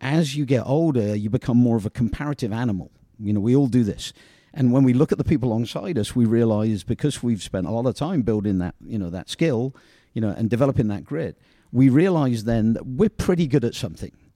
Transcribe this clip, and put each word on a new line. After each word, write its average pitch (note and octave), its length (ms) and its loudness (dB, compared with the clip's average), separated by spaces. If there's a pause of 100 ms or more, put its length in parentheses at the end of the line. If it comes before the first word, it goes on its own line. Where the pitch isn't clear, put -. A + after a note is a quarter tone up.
as C#3 340 0
you D3 100 -2
get A#2+ 200 2
older, C3 500 0
you G#2+ 140 -4
become A#2 280 0
more A#2+ 200 4
of G2+ 80 -2
a A2 40 -2
comparative B2+ 600 -4
animal. A2 400 -4 (280)
You G#2 140 -2
know, G#2 60 2
we A#2 160 2
all C#3+ 120 4
do A#2+ 160 2
this. - 300 -6 (400)
And C3 180 2
when C3+ 120 6
we B2+ 100 4
look C3 180 2
at - 60 0
the D3+ 60 -2
people C3 260 0
alongside A#2+ 480 -4
us, G#2 180 -2
we A#2+ 100 4
realize A2 580 2
because - 400 -4
we've A#2 180 -2
spent F#2 240 -6
a D#2 60 -6
lot A#2 160 -2
of A#2 80 -2
time C#3+ 260 -4
building G#2 380 0
that, F2+ 160 -4 (100)
you A2+ 140 -8
know, F2+ 100 -6
that F2 200 -12
skill, C3+ 460 -2 (380)
you - 80 -4
know, G#2+ 80 0
and G#2+ 200 -2
developing A#2+ 400 2
that G2+ 140 -8
grit, C#3+ 340 -8 (340)
we C3 180 6
realize C#3 540 2
then A2+ 300 2
that - 120 -4
we're C3 240 0
pretty E3+ 380 0
good B2+ 180 2
at A#2 80 -2
something, - 380 -10 (240)